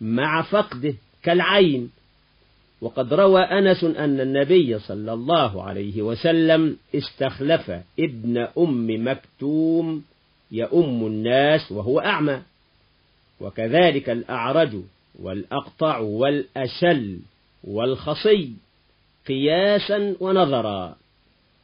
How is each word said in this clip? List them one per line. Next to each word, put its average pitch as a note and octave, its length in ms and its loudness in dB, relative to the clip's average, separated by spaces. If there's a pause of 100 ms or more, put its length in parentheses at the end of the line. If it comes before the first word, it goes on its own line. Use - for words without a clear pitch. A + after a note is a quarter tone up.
مع C3+ 400 0
فقده C#3+ 520 -2 (300)
كالعين. E3+ 640 2 (920)
وقد B2 320 -4
روى F#3+ 280 6
أنس F#3 420 4
أن D3 360 0
النبي C3+ 600 2
صلى G#2+ 340 -8
الله A#2 500 0
عليه G2 380 -6
وسلم D#3+ 760 2 (180)
استخلف C#3 760 -2 (280)
ابن A#2+ 380 -2 (200)
أم A#2 500 0
مكتوم D#3+ 960 -2 (480)
يؤم A#2 560 0
الناس B2+ 640 2
وهو G#2 280 -2
أعمى، D3+ 420 -2 (1000)
وكذلك C#3 680 -2
الأعرج A#2+ 720 -2 (380)
والأقطع B2 800 -6
والأشل B2+ 1200 -2 (440)
والخصي C3 880 -2 (760)
قياسا G3 920 0
ونظرا. B2 760 0 (680)